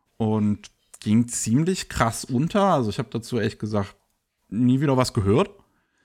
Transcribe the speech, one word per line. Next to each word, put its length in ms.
Und 520
ging 280
ziemlich 600
krass 380
unter. 380
Also 260
ich 80
hab 140
dazu 260
ehrlich 200
gesagt 380
nie 320
wieder 160
was 160
gehört. 380